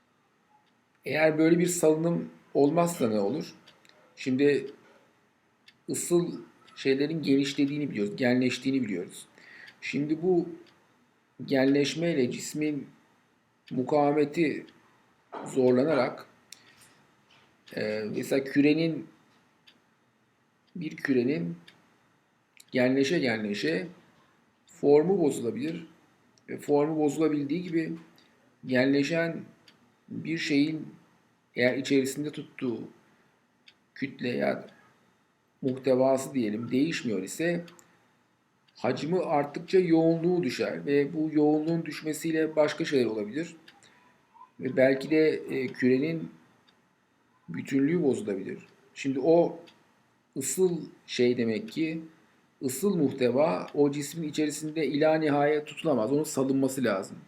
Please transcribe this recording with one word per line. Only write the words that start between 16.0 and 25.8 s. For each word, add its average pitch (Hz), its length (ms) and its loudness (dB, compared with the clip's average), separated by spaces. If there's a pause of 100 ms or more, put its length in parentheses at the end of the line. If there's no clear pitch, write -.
e, 107 280 -4 (120)
mesela 135 280 0
kürenin, 151 600 2 (1700)
bir 165 200 -10
kürenin 147 600 -2 (1160)
genleşe 135 460 2
genleşe 127 680 -2 (1000)
formu 151 340 6
bozulabilir. 135 680 -2 (640)